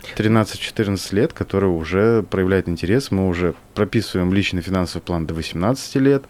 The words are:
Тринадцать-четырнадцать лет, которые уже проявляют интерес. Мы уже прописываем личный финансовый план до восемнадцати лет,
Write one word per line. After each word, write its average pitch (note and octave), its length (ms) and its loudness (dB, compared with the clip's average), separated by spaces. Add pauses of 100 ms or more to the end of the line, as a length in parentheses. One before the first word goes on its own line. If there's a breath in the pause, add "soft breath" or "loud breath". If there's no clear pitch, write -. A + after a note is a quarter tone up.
(160 loud breath)
Тринадцать-четырнадцать G#2+ 1000 0
лет, A2+ 180 2
которые G2 380 0
уже F#2 540 2
проявляют F#2 440 0
интерес. F2+ 440 -2
Мы F#2+ 180 2
уже F2 240 0 (220)
прописываем F#2+ 580 0
личный F#2+ 300 0
финансовый F2+ 400 -2
план E2 240 -4
до E2 80 -6
восемнадцати F#2 640 -2
лет, C3+ 300 4